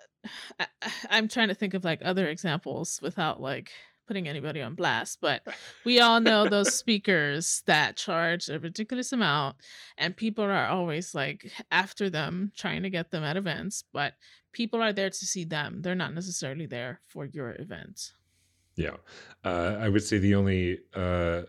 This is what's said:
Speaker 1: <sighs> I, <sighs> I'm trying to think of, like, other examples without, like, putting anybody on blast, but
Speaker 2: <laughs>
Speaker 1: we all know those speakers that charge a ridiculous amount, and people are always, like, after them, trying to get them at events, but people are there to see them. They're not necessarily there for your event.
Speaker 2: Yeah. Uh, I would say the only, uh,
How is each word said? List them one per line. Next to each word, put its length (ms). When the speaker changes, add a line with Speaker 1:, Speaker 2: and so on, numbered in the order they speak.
Speaker 1:
<sighs> 360
I, 80
<sighs> 260
I'm 180
trying 200
to 80
think 180
of, 100
like, 220
other 220
examples 760
without, 400
like, 300
putting 220
anybody 320
on 120
blast, 460
but 260
Speaker 2:
<laughs> 380
Speaker 1:
we 160
all 220
know 260
those 260
speakers 920
that 320
charge 500
a 100
ridiculous 540
amount, 460
and 180
people 300
are 220
always, 460
like, 380
after 380
them, 460
trying 280
to 60
get 220
them 140
at 100
events, 560
but 220
people 280
are 120
there 160
to 160
see 180
them. 380
They're 120
not 200
necessarily 540
there 380
for 200
your 340
event. 540
Speaker 2:
Yeah. 180
Uh, 340
I 120
would 140
say 160
the 160
only, 440
uh, 540